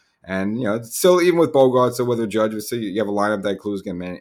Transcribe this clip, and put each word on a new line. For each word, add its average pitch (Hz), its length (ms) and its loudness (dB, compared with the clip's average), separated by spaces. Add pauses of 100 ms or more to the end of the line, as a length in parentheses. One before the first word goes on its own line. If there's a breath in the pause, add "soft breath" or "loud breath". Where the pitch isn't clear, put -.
(220)
And, 98 360 -4
you 131 60 -4
know, 113 180 -2
still, 180 400 2
even 170 160 4
with 160 140 2
Bogaerts 127 460 4
or 123 60 -2
with 120 160 0
a 113 60 -2
Judge, 110 360 0
so 120 140 -8
you 104 240 -4
have 101 80 -2
a - 20 -4
lineup 104 320 0
that 101 100 -2
includes, 98 280 -6
again, 92 160 -10
Manny, 90 240 -10